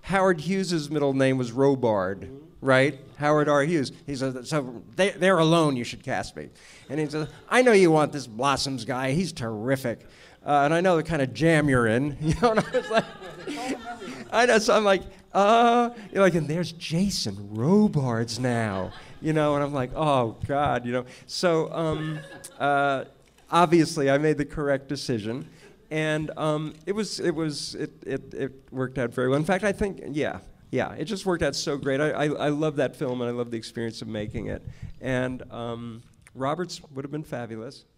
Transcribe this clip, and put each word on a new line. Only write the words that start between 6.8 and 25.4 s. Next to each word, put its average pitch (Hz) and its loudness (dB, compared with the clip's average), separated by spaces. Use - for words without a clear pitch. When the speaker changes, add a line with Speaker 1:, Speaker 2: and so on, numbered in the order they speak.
Speaker 1:
And 147 -4
he 151 -2
says, 151 -6
"I 233 4
know 247 6
you 196 8
want 156 4
this 127 -8
Blossoms 127 -2
guy. 131 -2
He's 165 0
terrific. 120 -4
Uh, 143 4
and 151 2
I 170 2
know 180 4
the 156 0
kind 160 -2
of 123 -2
jam 151 4
you're 123 4
in." 135 0
<laughs> - -10
You 156 0
know, 233 4
and 220 2
I - -2
was 214 -2
like, 220 0
I 233 4
know, 226 6
so 214 4
I'm 214 4
like, 196 4
"Uh," 233 4
you - -12
know, 190 4
like, 180 6
and 156 0
there's 165 -4
Jason 160 -2
Robards 127 2
now, 110 -2
you 156 -2
know, 151 2
and 143 0
I'm 143 -4
like, 127 -2
"Oh, 135 2
God," 139 0
you 120 -4
know. 123 -2
So, 160 0
um, 156 -4
uh, 139 0
obviously, 156 4
I 139 4
made 151 2
the 143 -2
correct 139 -4
decision, 131 -4